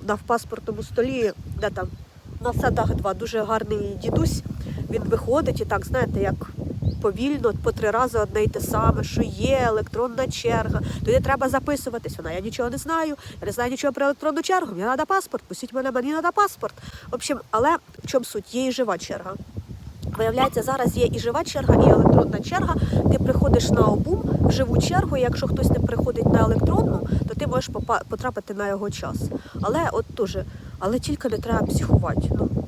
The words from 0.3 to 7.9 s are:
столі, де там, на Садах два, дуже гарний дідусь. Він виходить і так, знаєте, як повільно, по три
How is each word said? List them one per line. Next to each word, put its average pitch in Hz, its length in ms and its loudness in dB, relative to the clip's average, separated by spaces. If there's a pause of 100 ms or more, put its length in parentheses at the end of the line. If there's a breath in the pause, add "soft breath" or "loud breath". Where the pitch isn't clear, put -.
столі, 240 500 0 (280)
де 208 100 0
там, 180 180 -6 (520)
на 240 120 -2
Садах 220 420 2
два, 190 200 -2
дуже 226 280 -4
гарний 208 600 -2
дідусь. - 400 0 (480 loud breath)
Він 220 120 -2
виходить 247 580 0
і 220 40 -2
так, 202 220 -2
знаєте, - 340 0
як 196 300 -2 (520)
повільно, 233 500 0 (120)
по 233 80 2
три 214 180 0